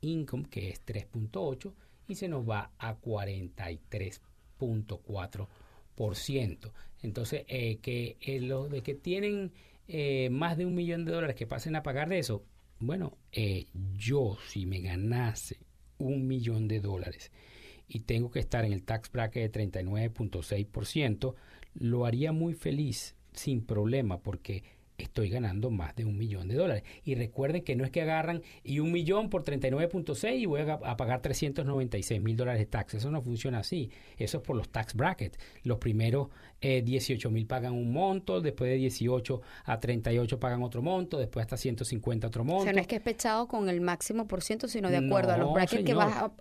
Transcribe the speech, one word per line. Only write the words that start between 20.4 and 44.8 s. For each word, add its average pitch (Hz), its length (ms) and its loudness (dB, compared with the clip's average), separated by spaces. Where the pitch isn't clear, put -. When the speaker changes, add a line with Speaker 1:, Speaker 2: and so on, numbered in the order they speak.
Speaker 1:
seis 101 220 0
por 107 200 -4
ciento, 131 500 0
lo 120 320 2
haría 127 260 2
muy 165 220 2
feliz, 147 600 -2
sin 120 320 -2
problema, 110 540 2
porque 98 440 -6
estoy 107 300 -2
ganando 107 420 0
más 90 240 -2
de 113 80 -2
un 107 140 0
millón 98 320 -2
de 113 60 0
dólares. 151 280 2
Y 135 100 0
recuerden 139 480 0
que 139 140 -2
no 131 80 2
es 131 40 -2
que 170 120 0
agarran 160 400 0
y 139 140 0
un 160 120 2
millón 180 380 2
por 175 140 0
treinta 135 260 0
y - 20 2
nueve 151 160 2
punto 170 260 -2
seis 240 300 0
y - 20 2
voy 147 140 2
a, 156 140 0
a 113 240 -4
pagar 127 240 0
trescientos 143 440 -2
noventa 131 320 0
y 95 60 0
seis 104 180 0
mil 113 140 2
dólares 123 240 2
de 107 60 4
tax. - 300 -2
Eso 117 140 -2
no 151 120 -2
funciona 120 380 -2
así. 127 320 -2
Eso 117 220 -2
es - 40 -8
por 135 140 -2
los 104 100 -2
tax - 280 -4
brackets. 135 440 0
Los 120 140 2
primeros, 117 500 4
eh, 131 220 4
dieciocho 123 500 2
mil 113 160 2
pagan 123 280 0
un 120 180 2
monto, 190 480 2
después 139 280 2
de 131 60 6
dieciocho 127 640 2
a 117 160 0
treinta 117 320 2
y 120 60 6
ocho 120 200 2
pagan 123 260 2
otro 120 180 -2
monto, 175 360 0
después 120 280 0
hasta 127 100 -4
ciento 117 300 0
cincuenta 117 420 0
otro 113 160 0
monto. 175 200 4
Speaker 2:
O - 20 -
sea, 196 80 4
no 190 80 8
es 180 60 0
que 233 100 0
es 208 40 -4
pechado 226 460 2
con 208 220 2
el 175 100 4
máximo 180 480 0
por 180 140 -2
ciento, 226 260 -2
sino 208 220 0